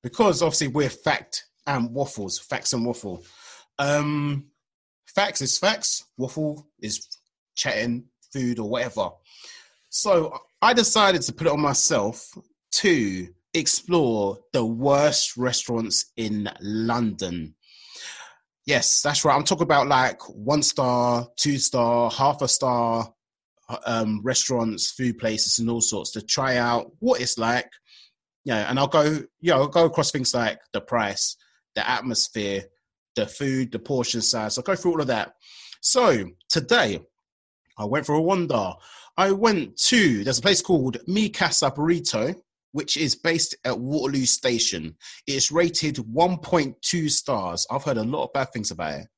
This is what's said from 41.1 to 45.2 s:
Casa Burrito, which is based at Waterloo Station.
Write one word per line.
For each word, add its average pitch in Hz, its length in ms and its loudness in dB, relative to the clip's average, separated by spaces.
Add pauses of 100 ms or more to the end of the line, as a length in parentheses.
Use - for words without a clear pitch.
Casa 160 420 2
Burrito, 151 640 0 (380)
which 151 220 -4
is 147 200 0
based - 380 -2 (120)
at 123 140 0
Waterloo 135 460 -2
Station. 95 720 0 (320)